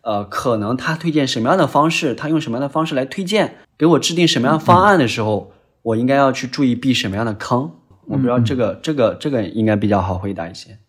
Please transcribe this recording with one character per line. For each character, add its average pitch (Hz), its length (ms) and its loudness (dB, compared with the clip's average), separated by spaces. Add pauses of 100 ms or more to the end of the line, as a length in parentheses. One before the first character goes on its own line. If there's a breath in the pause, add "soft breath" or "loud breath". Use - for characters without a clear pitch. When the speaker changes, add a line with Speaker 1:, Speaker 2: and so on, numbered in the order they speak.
Speaker 1:
呃， 104 240 -4
可 - 320 -2
能 107 200 -2
他 147 200 -4
推 165 140 -4
荐 147 160 2
什 123 160 -2
么 123 80 2
样 185 80 4
的 160 80 4
方 151 240 2
式， 147 240 -2
他 151 160 -6
用 156 100 2
什 135 100 -8
么 117 60 -4
样 131 60 -4
的 143 60 -4
方 160 180 -2
式 156 80 -8
来 131 100 0
推 196 180 -8
荐， 185 340 -2 (200 loud breath)
给 - 100 -2
我 147 120 6
制 - 160 -2
定 170 140 2
什 131 120 0
么 123 80 2
样 156 100 2
的 151 60 -6
方 180 180 6
案 196 160 6
的 131 80 2
时 113 140 -4
候， 107 300 -2
Speaker 2:
嗯， - 20 -20
嗯。 - 0 - (300 soft breath)
Speaker 1:
我 113 140 -2
应 120 100 -2
该 135 80 2
要 139 180 4
去 127 140 -6
注 139 180 -2
意 123 100 2
避 120 200 0
什 107 160 -2
么 95 60 -4
样 113 100 -2
的 110 80 -4
坑？ 127 360 -4 (360)
我 151 100 -4
不 135 60 0
知 127 60 2
道 123 100 2
这 120 180 0
个， 110 160 0
Speaker 2:
嗯， - 20 -6
嗯。 - 80 -16
Speaker 1:
这 160 120 -4
个， 110 260 2
这 151 100 -4
个 123 120 -2
应 101 240 -2
该 107 100 2
比 104 120 0
较 101 120 2
好 90 160 -2
回 98 160 -6
答 85 160 -8
一 95 60 -16
些。 - 240 -20 (100)